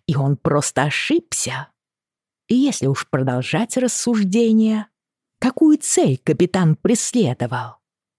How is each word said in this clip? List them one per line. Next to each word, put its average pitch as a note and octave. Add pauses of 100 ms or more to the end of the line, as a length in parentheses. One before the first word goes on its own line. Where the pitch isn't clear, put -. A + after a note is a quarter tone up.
и C3+
он C#3
просто -
ошибся? D3 (800)
И A3+
если B3+
уж C3+
продолжать C3
рассуждение — A3 (560)
какую D4+
цель G3+
капитан E3
преследовал? B2 (420)